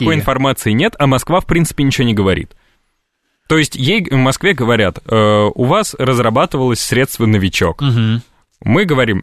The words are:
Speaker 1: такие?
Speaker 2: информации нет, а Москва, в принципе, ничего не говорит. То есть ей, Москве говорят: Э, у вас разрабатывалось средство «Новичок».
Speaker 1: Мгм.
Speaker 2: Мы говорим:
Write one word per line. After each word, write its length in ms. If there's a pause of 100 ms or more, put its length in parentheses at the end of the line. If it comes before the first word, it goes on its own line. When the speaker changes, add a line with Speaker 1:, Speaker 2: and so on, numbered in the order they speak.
Speaker 1:
такие? 80
Speaker 2:
информации 560
нет, 260
а 100
Москва, 320
в 60
принципе, 380
ничего 240
не 60
говорит. 380 (960)
То 120
есть 160
ей, 340
Москве 440
говорят: 540
Э, 460
у 120
вас 340
разрабатывалось 800
средство 480
«Новичок». 540
Speaker 1:
Мгм. 420 (400)
Speaker 2:
Мы 220
говорим: 380